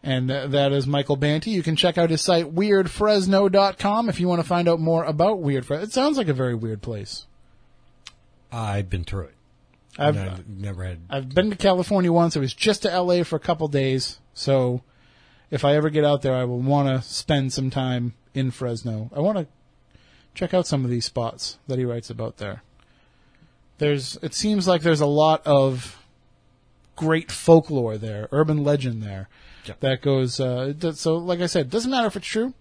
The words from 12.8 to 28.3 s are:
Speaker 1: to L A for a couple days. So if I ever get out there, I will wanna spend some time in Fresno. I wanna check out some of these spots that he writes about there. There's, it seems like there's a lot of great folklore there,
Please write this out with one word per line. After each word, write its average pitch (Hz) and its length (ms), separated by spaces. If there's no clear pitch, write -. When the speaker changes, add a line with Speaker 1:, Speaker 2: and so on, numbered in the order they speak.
Speaker 1:
to 190 100
L 180 200
A 175 120
for - 100
a 151 60
couple 160 260
days. 135 540
So 127 480
if 143 140
I 143 100
ever 151 160
get 151 140
out 143 180
there, 131 140
I 127 80
will 123 160
wanna 135 420
spend 135 500
some 135 180
time 123 440
in 131 180
Fresno. 117 600
I 143 60
wanna 175 300
check 185 220
out 180 140
some 135 160
of 123 80
these 117 140
spots - 600
that 127 140
he 127 40
writes 120 240
about 113 280
there. 104 260
There's, 143 440
it 160 100
seems 202 360
like 175 140
there's 160 180
a 151 60
lot 151 380
of 135 540
great 160 380
folklore 139 640
there, 107 320